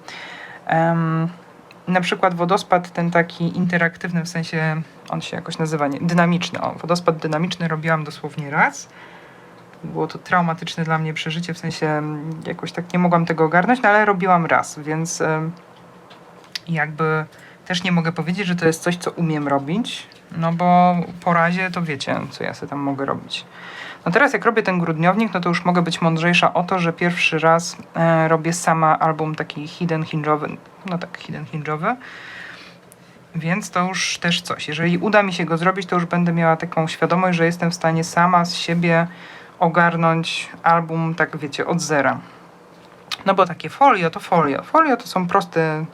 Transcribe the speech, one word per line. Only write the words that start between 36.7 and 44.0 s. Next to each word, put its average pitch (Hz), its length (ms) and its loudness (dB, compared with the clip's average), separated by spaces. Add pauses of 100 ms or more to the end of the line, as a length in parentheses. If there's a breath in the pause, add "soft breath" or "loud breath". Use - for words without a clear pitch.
świadomość, 175 500 2
że 165 80 4
jestem 170 260 0
w 170 40 -4
stanie 160 280 0
sama 175 420 4
z 175 100 -4
siebie 170 520 2 (520 loud breath)
ogarnąć 165 920 2 (140)
album, 165 520 2
tak 156 220 0
wiecie, 143 300 -6
od 170 140 0
zera. 139 380 2 (1080 loud breath)
No 196 80 4
bo 185 120 4
takie 165 240 -6
folio 208 400 4